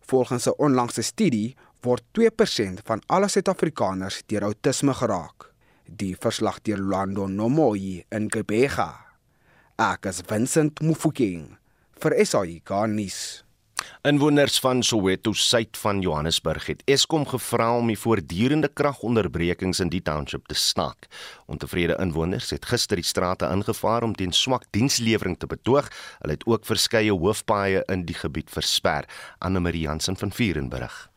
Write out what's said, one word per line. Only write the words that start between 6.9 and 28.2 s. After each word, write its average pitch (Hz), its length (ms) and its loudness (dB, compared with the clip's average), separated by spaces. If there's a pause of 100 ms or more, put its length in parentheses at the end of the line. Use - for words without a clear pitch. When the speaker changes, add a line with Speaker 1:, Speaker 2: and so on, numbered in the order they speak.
Speaker 1:
Nomoyi 104 840 0
in 107 180 -2
Gqeberha. 107 680 0 (840)
Ek 101 280 0
is 92 200 -4
Vincent 143 540 0
Mufokeng 131 760 0 (420)
vir 180 200 2
S 214 140 2
A 107 100 2
I 82 200 -10
K 101 220 0
nuus. 107 580 -6 (600)
Speaker 2:
Inwoners 143 560 4
van 127 220 2
Soweto 98 500 2
suid - 440 0
van 98 240 0
Johannesburg 78 680 0
het - 200 -6
Eskom 139 400 2
gevra 117 500 0
om 120 100 2
die 107 120 0
voortdurende 113 680 2
kragonderbrekings 95 1120 0
in 90 80 2
die 85 140 -2
township 73 440 -4
te - 80 -12
staak. - 540 -2 (380)
Ontevrede 82 520 -2
inwoners 90 520 -2
het - 140 -6
gister - 320 0
die 85 80 -4
strate 92 460 -2
ingevaar 104 520 0
om 110 120 -2
teen 90 180 -4
swak 123 380 0
dienslewering 110 680 2
te - 80 -6
betoog. - 440 2 (300)
Hulle 78 120 -2
het - 140 -4
ook 113 180 2
verskeie 107 480 2
hoofpaaie 98 760 2
in 92 180 -2
die 85 80 -6
gebied 78 360 -6